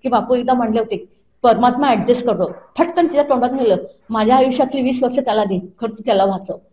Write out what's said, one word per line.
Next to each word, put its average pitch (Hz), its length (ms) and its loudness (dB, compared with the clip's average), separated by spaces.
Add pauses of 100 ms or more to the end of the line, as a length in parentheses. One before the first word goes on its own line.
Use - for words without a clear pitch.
की 262 60 -4
बापू 247 260 0
एकदा 247 180 0
म्हणले 226 260 0
होते, 214 300 -4 (340)
"परमात्मा 247 460 2
adjust 240 380 0
करतो." 180 260 -2 (260)
फटकन 339 280 0
तिच्या 285 160 0
तोंडात 254 300 0
नेलं, 240 240 2 (340)
"माझ्या 220 260 2
आयुष्यातली 262 460 0
वीस 254 200 0
वर्ष 247 160 0
त्याला 220 260 0
दे, 190 140 -2 (220)
खरं 226 100 -6
तू - 160 -18
त्याला 196 180 2
वाचव." 196 320 -4 (160)